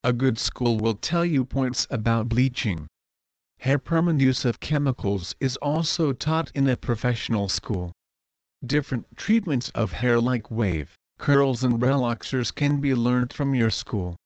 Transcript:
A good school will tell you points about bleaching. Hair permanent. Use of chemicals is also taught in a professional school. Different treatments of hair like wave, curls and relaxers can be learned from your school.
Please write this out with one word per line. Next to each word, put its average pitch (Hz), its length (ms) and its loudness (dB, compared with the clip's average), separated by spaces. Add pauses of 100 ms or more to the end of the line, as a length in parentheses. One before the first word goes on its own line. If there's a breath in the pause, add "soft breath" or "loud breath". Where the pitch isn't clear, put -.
A 127 80 2
good 123 260 2
school 120 400 0
will 107 180 0
tell 170 280 -2
you 151 220 2
points 131 440 -2
about 113 380 0
bleaching. 113 600 0 (720)
Hair 139 200 2
permanent. 165 400 2
Use 131 240 2
of 120 160 0
chemicals 127 800 -2
is 131 220 -2
also 151 500 0
taught 160 420 -2
in 139 140 2
a 127 80 2
professional 117 720 -2
school. 90 460 -4 (720)
Different 135 400 -2 (100)
treatments 185 540 0
of 107 240 -2
hair 120 260 2
like 120 320 -2
wave, 95 420 -2 (260)
curls 139 440 2
and 120 180 2
relaxers 123 720 0
can 143 280 0
be 139 120 0
learned 123 380 2
from 139 240 -2
your 117 140 2
school. 90 560 -4